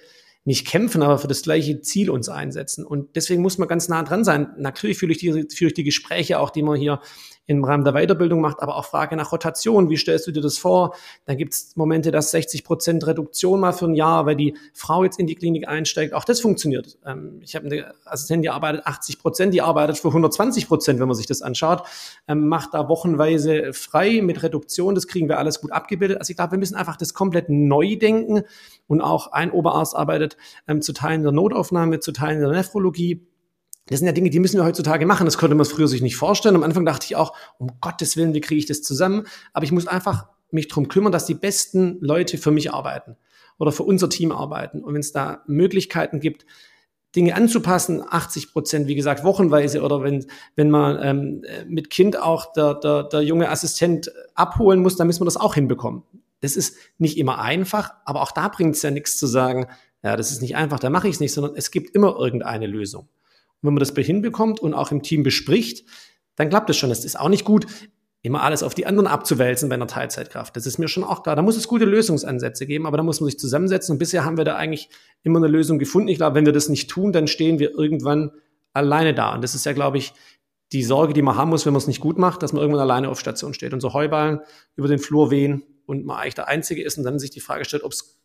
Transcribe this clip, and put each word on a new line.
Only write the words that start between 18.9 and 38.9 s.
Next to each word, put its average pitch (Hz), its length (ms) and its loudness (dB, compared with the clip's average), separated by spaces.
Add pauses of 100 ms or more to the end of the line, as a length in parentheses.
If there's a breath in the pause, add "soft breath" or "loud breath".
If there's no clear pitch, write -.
Prozent, 185 340 0
die 175 80 2
arbeitet 151 360 2
für 156 140 0
hundertzwanzig 180 540 2
Prozent, 143 320 2
wenn 127 80 2
man 127 100 0
sich 107 100 -6
das 131 140 -4
anschaut, 156 440 -2 (420 loud breath)
ähm, 151 220 2
macht 160 260 -2
da 151 140 -2
wochenweise 156 840 2
frei 202 500 2
mit 175 200 0
Reduktion. 165 540 0
Das 180 100 -2
kriegen 165 220 -2
wir 151 100 0
alles 147 220 -2
gut 147 100 -8
abgebildet. 196 480 -2
Also - 140 -8
ich 165 40 -12
glaube, 170 160 -2
wir 190 60 0
müssen 190 160 -2
einfach 170 220 -6
das - 180 -8
komplett 175 340 0
neu 147 480 4
denken. 220 460 2 (460 soft breath)
Und 156 120 4
auch 156 320 0
ein 151 200 -2
Oberarzt 160 440 0
arbeitet, 151 400 -2 (300 loud breath)
ähm, 151 160 0
zu 151 100 -6
Teilen 160 300 -2
der 147 100 2
Notaufnahme, 165 680 0
zu - 100 -8
Teilen 151 300 -2
der 143 100 2
Nephrologie. 175 720 -2 (640)
Das 131 100 -2
sind 160 80 2
ja 170 60 2
Dinge, 175 180 2
die 147 100 2
müssen 190 180 2
wir 175 60 4
heutzutage 160 420 2
machen. 190 200 2
Das - 120 0
konnte 147 180 4
man 147 80 6
früher 151 240 2
sich 131 140 0
nicht 123 140 -2
vorstellen. 196 400 2
Am 160 80 4
Anfang 165 200 0
dachte 151 220 -2
ich 208 100 -6
auch, 160 200 0 (220 loud breath)
„Um 123 120 -6 (100)
Gottes 170 360 -4
Willen, 160 180 2
wie 151 60 0
kriege 151 180 -2
ich 147 80 -2
das 147 160 -6
zusammen?“ 185 440 0 (260 loud breath)